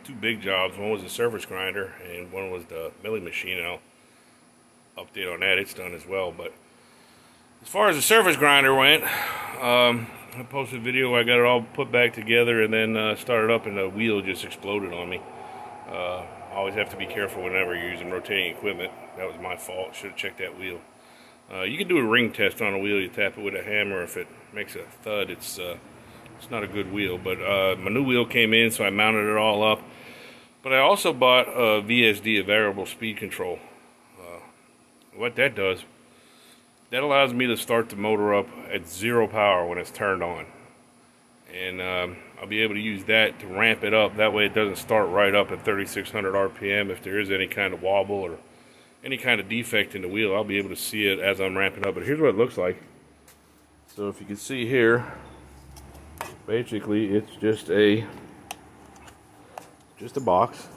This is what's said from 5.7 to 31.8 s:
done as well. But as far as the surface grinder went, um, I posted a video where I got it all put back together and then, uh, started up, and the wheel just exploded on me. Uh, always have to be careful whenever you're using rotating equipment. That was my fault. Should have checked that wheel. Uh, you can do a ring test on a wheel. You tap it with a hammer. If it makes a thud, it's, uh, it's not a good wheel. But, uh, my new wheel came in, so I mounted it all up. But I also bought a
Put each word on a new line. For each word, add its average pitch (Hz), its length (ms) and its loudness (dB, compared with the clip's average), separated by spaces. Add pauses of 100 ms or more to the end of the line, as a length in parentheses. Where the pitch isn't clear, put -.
done 90 200 -12
as 82 120 -14
well. 92 280 -4
But 85 180 -12 (1080)
as - 80 -20
far 208 180 2
as 170 80 4
the 139 60 0
surface 202 340 6
grinder 139 400 6
went, 143 280 6 (580)
um, 120 460 4 (300)
I 127 120 -12
posted 131 300 -8
a 113 40 -12
video 127 280 0
where 120 100 4
I - 20 2
got 120 160 6
it 120 60 6
all 123 160 6
put 117 320 -6
back 120 180 4
together 117 500 2
and 110 120 2
then, 110 240 2
uh, 107 180 0
started 117 380 2
up, 113 140 0
and 101 100 -6
the 95 100 -2
wheel 104 320 0
just 92 240 -6
exploded 101 480 -6
on 87 160 -8
me. 90 140 -8 (680)
Uh, 90 360 -8 (280)
always 98 200 -4
have 104 160 -2
to 101 80 -12
be 95 80 -6
careful 98 360 -6
whenever 92 320 -2
you're 87 180 -6
using 87 200 -8
rotating 92 400 -2
equipment. 92 400 -6 (260)
That 92 100 -6
was 82 140 -10
my 90 160 -8
fault. 92 360 -10
Should 101 180 -12
have - 60 -16
checked 95 220 -8
that 90 180 -8
wheel. 92 220 -10 (720)
Uh, 95 100 -6
you 113 140 -4
can 190 100 -4
do 180 100 2
a 131 60 4
ring 113 280 4
test 98 300 0
on 101 120 0
a 98 60 -2
wheel. 101 200 0
You 92 100 -4
tap - 280 -2
it 107 40 -12
with 98 140 -6
a 90 80 -6
hammer. 101 400 -2
If 85 120 -10
it 87 120 -8 (260)
makes 104 220 -10
a 90 80 -12
thud, 101 460 -6
it's, - 300 -10
uh, 87 180 -8 (600)
it's - 120 -20
not 113 140 -4
a 98 40 -6
good 92 260 -6
wheel. 95 240 -2
But, 92 240 -6
uh, 95 360 2
my 95 120 -6
new 127 140 0
wheel 123 220 2
came 117 280 2
in, 113 180 6
so 113 140 -2
I 98 40 2
mounted 107 400 2
it 107 80 2
all 107 260 4
up. 107 180 2 (840)
But 131 100 0
I 131 60 6
also 175 340 4
bought 127 340 6
a 110 340 2